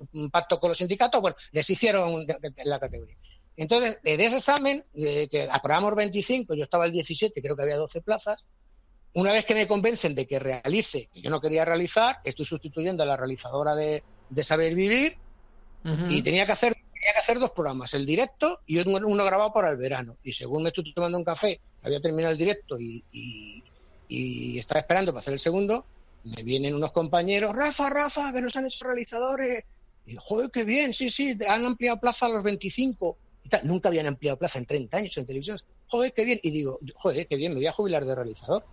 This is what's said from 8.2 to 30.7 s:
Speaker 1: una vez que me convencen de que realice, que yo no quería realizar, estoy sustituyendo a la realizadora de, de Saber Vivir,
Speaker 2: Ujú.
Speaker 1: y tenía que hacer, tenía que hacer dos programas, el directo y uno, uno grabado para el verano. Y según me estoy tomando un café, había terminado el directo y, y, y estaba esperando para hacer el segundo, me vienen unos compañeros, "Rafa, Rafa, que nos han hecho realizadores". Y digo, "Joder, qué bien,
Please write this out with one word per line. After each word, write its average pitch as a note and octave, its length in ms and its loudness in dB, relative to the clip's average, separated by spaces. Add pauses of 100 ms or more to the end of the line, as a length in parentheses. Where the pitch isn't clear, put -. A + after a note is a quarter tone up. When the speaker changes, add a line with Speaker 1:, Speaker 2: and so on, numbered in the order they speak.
Speaker 1:
una F#3+ 180 4
vez G#3+ 120 4
que A3 100 2
me G#3+ 140 2
convencen G3+ 460 2
de C3 120 -2
que C3+ 140 -2
realice, C3 720 -2
que - 100 -20
yo C3+ 80 -4
no D3+ 100 0
quería D#3 240 2
realizar, F3 600 2
estoy C#3+ 200 -6
sustituyendo D#3+ 600 -4
a - 20 0
la C#3 100 0
realizadora C3+ 600 -2
de, D3+ 260 -2 (260)
de C#3 160 -2
Saber D#3+ 300 2
Vivir, A3+ 420 4 (680)
Speaker 2:
Ujú. E3 240 -2
Speaker 1:
y D3+ 140 2
tenía F3+ 240 2
que G#3 60 0
hacer, A#3 220 2
tenía - 380 -2
que A3 80 4
hacer A#3 180 2
dos B3 140 2
programas, C3 420 -4
el C#3 120 0
directo A#3+ 600 0
y D#3+ 120 0
uno, G3 280 2
uno G3+ 180 4
grabado G3 280 4
para G3 180 4
el C#3+ 60 0
verano. B2+ 460 -6
Y B2+ 100 -10
según C#3 320 -4
me E3 60 2
estoy D#3 220 -6
tomando F3 260 -2
un E3+ 60 -4
café, E3+ 360 0 (220)
había C#3+ 180 -2
terminado D#3+ 320 0
el D3+ 60 -2
directo F#3 420 -2
y, A#2 320 -10
y, A2 500 -16 (460)
y B2 500 -6
estaba D3 220 0
esperando F3+ 320 2
para B2+ 80 -8
hacer C#3 140 -4
el C#3 40 -6
segundo, G3+ 480 0 (380)
me A2+ 180 -12
vienen C3+ 320 0
unos D3 160 -2
compañeros, F3+ 640 2
"Rafa, C#4+ 360 0
Rafa, C#4+ 420 -2
que B3+ 80 -2
nos B3 160 -4
han C4+ 100 -4
hecho B3 200 -8
realizadores". B3 760 -2 (440)
Y - 40 -18
digo, A#2 120 -14
"Joder, A3+ 280 -2
qué A#3 140 -2
bien, B3+ 280 2